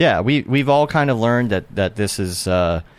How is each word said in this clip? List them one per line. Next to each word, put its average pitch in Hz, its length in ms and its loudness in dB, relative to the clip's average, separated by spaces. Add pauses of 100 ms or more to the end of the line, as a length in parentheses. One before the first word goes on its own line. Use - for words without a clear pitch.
Yeah, 131 180 2
we, 131 220 0
we've 135 260 0
all 143 200 4
kind 143 220 0
of 123 80 0
learned 117 340 0
that, 92 240 -4
that 101 200 -2
this 104 240 -4
is, 90 300 -4
uh, 87 320 0 (180)